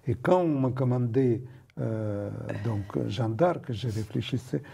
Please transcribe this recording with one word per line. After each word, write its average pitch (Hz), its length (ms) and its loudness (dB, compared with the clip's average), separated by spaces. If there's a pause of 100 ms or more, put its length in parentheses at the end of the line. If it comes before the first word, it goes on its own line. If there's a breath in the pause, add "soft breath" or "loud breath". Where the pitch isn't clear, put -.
Et 117 80 2
quand 180 260 4
on 156 180 2
m'a 131 120 2
commandé, 123 720 2 (360 loud breath)
euh, 107 520 -2 (340)
donc, 113 420 -2
Jeanne 110 280 -2
d'Arc, 156 360 2
je 117 180 -4
réfléchissais. 117 720 -4 (100)